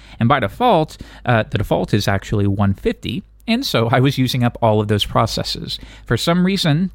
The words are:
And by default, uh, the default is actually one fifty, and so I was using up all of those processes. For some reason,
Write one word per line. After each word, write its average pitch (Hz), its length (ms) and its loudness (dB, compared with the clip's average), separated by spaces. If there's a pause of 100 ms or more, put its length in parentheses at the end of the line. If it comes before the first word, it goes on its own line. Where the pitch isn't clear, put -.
(200)
And 113 80 2
by 139 140 2
default, 165 560 0 (280)
uh, 113 180 2
the - 160 -4
default - 340 -2
is 104 160 2
actually 101 380 -2
one 101 260 2
fifty, - 500 -6 (240)
and 240 180 0
so - 240 0
I 127 120 4
was 139 160 2
using 127 260 0
up 120 180 0
all 107 200 4
of 104 80 0
those 104 160 0
processes. - 760 -4 (260)
For 120 120 0
some 175 280 2
reason, 180 500 0